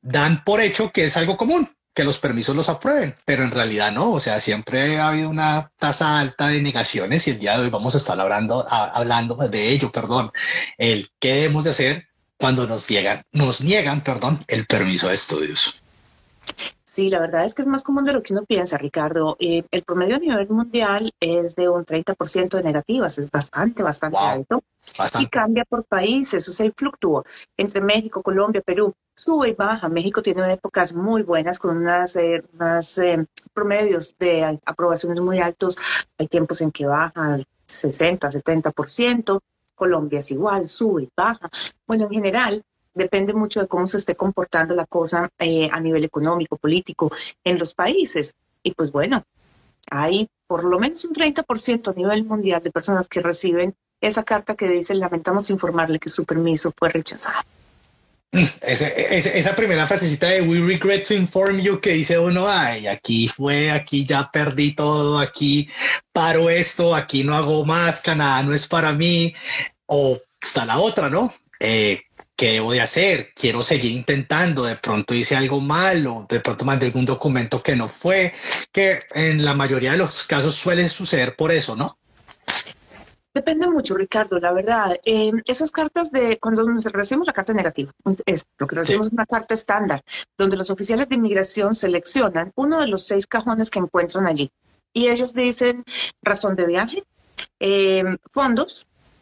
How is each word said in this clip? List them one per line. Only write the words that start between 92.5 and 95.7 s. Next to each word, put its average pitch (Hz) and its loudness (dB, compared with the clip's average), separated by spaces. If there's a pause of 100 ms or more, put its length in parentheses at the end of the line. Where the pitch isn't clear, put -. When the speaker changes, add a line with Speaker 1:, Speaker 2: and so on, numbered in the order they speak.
Speaker 2:
uno 311 0
de 285 0
los 196 -2
seis 196 0
cajones 220 0
que - -2
encuentran 180 0
allí. 143 -2 (420)
Y 240 2
ellos 240 0
dicen 247 0 (380)